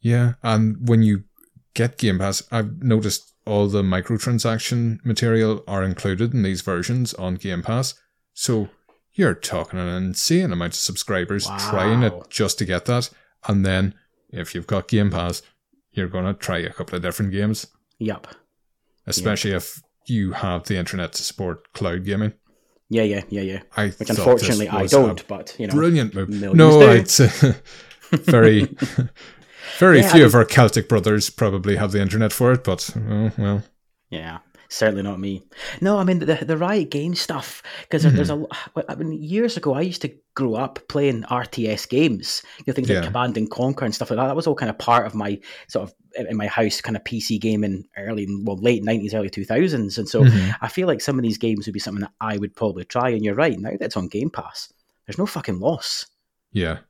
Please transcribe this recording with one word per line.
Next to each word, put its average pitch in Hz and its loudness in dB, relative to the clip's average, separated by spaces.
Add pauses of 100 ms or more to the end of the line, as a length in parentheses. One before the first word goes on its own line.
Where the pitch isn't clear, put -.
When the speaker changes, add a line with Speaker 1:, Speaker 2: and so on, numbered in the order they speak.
Speaker 1:
Yeah, 120 2 (100)
and 110 0
when 113 6
you 104 2 (500)
get 120 -2
Game 98 0
Pass, 95 -4
I've 110 -4
noticed 110 0 (100)
all 104 2
the 101 0
microtransaction 113 -2
material 113 0
are 98 -2
included 98 -2
in 123 0
these 95 -2
versions 110 -4
on 92 -6
Game 92 -6
Pass. 123 -4 (380)
So 110 -4 (420)
you're 143 0
talking 90 -8
an 90 -6
insane 92 -2
amount 87 -4
of - -8
subscribers 92 -4
Speaker 2:
Wow. 98 -8
Speaker 1:
trying 104 0
it 113 0 (160)
just - -2
to 104 -2
get 90 -4
that. 123 -2 (360)
And 98 2
then 95 0 (360)
if 85 -12
you've 85 -8
got - -4
Game 104 2
Pass, 85 -4 (500)
you're 92 -6
gonna 92 -4
try 95 -6
a 85 -8
couple - -10
of 87 -6
different 92 -4
games. 104 -4 (320)
Speaker 2:
Yep. 110 -8 (800)
Speaker 1:
Especially 98 -4
Speaker 2:
Yep. 92 -2
Speaker 1:
if - -12 (240)
you 101 -2
have 90 -4
the 98 -4
internet 87 -6
to - -8
support - -8
cloud 92 -6
gaming. 104 -2 (600)
Speaker 2:
Yeah, 113 2
yeah, 101 -2
yeah, 101 -6
yeah. 95 -8 (160)
Speaker 1:
I 107 -2
Speaker 2:
Which - -10
Speaker 1:
thought - -2
Speaker 2:
unfortunately 113 4
Speaker 1:
this 107 -8
Speaker 2:
I 104 0
Speaker 1:
was 95 0
Speaker 2:
don't, 117 4
Speaker 1:
a - -18
Speaker 2:
but, - -14
you 110 -4
know, 113 -4
Speaker 1:
brilliant 151 2
move. 98 -4
Speaker 2:
millions 101 0
Speaker 1:
No, 156 12
Speaker 2:
do. 110 12
Speaker 1:
it's, - 6
uh, 131 6 (320)
<laughs> - -14
very, 113 6
Speaker 2:
<laughs> - -4 (1080)
Speaker 1:
very 175 10
Speaker 2:
Yeah, 107 6
Speaker 1:
few 165 12
Speaker 2:
I 127 12
Speaker 1:
of 104 6
Speaker 2:
mean 120 8
Speaker 1:
our 110 8
Celtic 113 4
brothers 107 2
probably 98 0
have 98 -2
the 101 2
internet 101 0
for 123 4
it, 127 0
but, - -2
oh, 107 -2
well. 101 0 (460)
Speaker 2:
Yeah, 82 -12 (300)
certainly 101 0
not 95 -6
me. 98 -8 (360)
No, 202 2
I 190 0
mean, 185 2
the, 156 0 (100)
the 160 -2
Riot 175 -2
Games 160 -6
stuff, - -10 (260)
'cause 156 0
there, 160 6
there's 147 4
a - -2
Speaker 1:
Mm-hmm. 147 -4
Speaker 2:
lo-, - -10 (260)
well, 160 -4
I - -8
mean, 160 -6 (100)
years 214 -2
ago, 151 -2
I 147 -2
used 175 -6
to 147 -8 (220)
grow 123 -2
up 127 -6
playing 139 -2
R 123 -4
T 110 -6
S 107 -6
games, 131 -2 (160)
you - -20
know, 131 -4
things 127 -2
Speaker 1:
Yeah. 101 2
Speaker 2:
like 85 -4
Command 117 -4
and 110 -4
Conquer 131 -2
and 110 -4
stuff - -8
like 113 -2
that. 131 0
That 139 -2
was 165 -2
all 147 0
kind 117 -4
of - -8
part 120 2
of 107 -10
my, 101 -6 (300)
sort 92 -6
of, - -20 (220)
in, 120 -8
in 107 -6
my 104 -4
house, 107 -2
kind 113 -6
of - -10
P 117 -8
C 107 -4
gaming 104 -2 (120)
early, 104 -8 (160)
well, 101 -6
late 110 0
nineties, 104 -4
early 101 -4
two 98 -10
thousands. 123 -2
And 104 -6
so 120 4
Speaker 1:
Mm-hmm. 104 6 (100)
Speaker 2:
I 113 -6
feel 180 -2
like 156 -2
some 131 -4
of 123 -2
these 110 -2
games 110 -4
would 107 -10
be 104 -8
something 101 -8
that - -12
I 110 -6
would 101 -8
probably 90 -4
try. 127 -2
And 110 -2
you're 101 0
right, 135 0
now 101 -10
that's - -6
on 92 -4
Game 127 -4
Pass, - -14 (340)
there's - -12
no 196 -2
fucking 117 -8
loss. - -4 (460)
Speaker 1:
Yeah. 82 -4 (120)